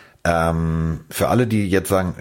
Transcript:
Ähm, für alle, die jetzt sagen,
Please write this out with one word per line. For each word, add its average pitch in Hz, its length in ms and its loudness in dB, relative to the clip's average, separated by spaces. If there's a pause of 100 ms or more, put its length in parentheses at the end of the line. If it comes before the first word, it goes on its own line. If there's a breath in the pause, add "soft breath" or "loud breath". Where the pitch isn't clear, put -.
(240 loud breath)
Ähm, 82 840 0
für - 200 -2
alle, 120 180 2
die 107 220 0
jetzt 92 200 0
sagen, 92 320 0